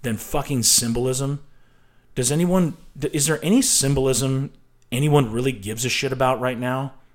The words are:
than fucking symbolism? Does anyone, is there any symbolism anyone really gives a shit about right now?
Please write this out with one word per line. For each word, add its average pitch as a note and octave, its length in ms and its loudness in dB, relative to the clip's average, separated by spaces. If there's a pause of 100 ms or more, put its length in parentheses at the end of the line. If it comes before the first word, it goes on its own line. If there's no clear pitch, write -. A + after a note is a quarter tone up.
than A2+ 120 -2
fucking C#3 480 -2
symbolism? B2+ 800 0 (720)
Does B2+ 160 0
anyone, F3 460 2 (340)
is D3 160 0
there D#3 160 0
any G#3+ 180 4
symbolism C3+ 920 0 (360)
anyone C#3 440 2
really B2+ 180 0
gives A2 320 -8
a B2+ 60 -2
shit C3+ 240 -2
about C3 260 2
right B2+ 180 -2
now? C3 360 -4 (220)